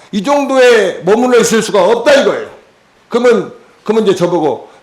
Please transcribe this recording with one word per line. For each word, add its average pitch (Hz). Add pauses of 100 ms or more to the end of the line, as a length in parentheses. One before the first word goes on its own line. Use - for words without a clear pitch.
(120)
이 196
정도에 247
머물러 240
있을 220
수가 190
없다 233
이거예요. 139 (600)
그러면, 226 (300)
그러면 214
이제 185
저보고 165 (140)